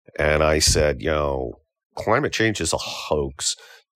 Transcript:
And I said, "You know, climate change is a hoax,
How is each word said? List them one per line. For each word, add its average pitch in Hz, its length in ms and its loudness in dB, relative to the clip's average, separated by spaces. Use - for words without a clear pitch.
And 76 240 4
I 78 160 4
said, 76 440 2
"You 80 80 0
know, 69 500 -2
climate 120 360 0
change 110 300 0
is 80 100 -2
a - 60 0
hoax, - 760 -4